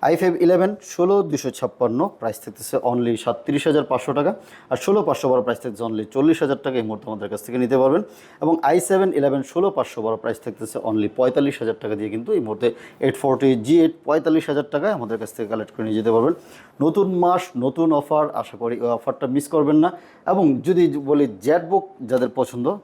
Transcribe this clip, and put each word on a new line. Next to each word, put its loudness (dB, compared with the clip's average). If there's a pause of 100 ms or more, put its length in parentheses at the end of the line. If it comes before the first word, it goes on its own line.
আই 4
ফাইভ 2 (100)
ইলেভেন 4 (220)
ষোলো 2
দুইশো -2
ছাপ্পান্ন, -2 (100)
প্রাইস -6
থাকতেছে -8 (140)
only 0 (100)
সাতত্রিশ -2
হাজার 2
পাঁচশো -2
টাকা, 2 (380)
আর -2
ষোলো 2
পাঁচশো -2
বারো 4
প্রাইস -4
থাকতেছে -8
only -4 (100)
চল্লিশ 4
হাজার 0
টাকা -2
এই 0
মুহূর্তে -8
আমাদের -8
কাছ -6
থেকে -4
নিতে 2
পারবেন। 4 (400)
এবং 2
আই 4
সেভেন 2
ইলেভেন 2
ষোলো -2
পাঁচশো -4
বারো -2
প্রাইস -6
থাকতেছে -10
only -2
পঁয়তাল্লিশ 2
হাজার -2
টাকা -4
দিয়ে -6
কিন্তু -4
এই 2
মুহূর্তে -2 (260)
এইট 0
ফোরটি 2 (180)
জি 2
এইট 2 (100)
পঁয়তাল্লিশ 0
হাজার -2
টাকায় -2
আমাদের -6
কাছ -8
থেকে -6
কালেক্ট -6
করে -6
নিয়ে -2
যেতে 2
পারবেন। 4 (500)
নতুন 2
মাস, 2 (140)
নতুন 0
অফার, 0 (180)
আশা -12
করি -4
ওই 0
অফারটা -6
মিস -2
করবেন 4
না। 4 (340)
এবং 2
যদি 2 (120)
বলি 4 (140)
জেটবুক 0 (260)
যাদের 2 (100)
পছন্দ -2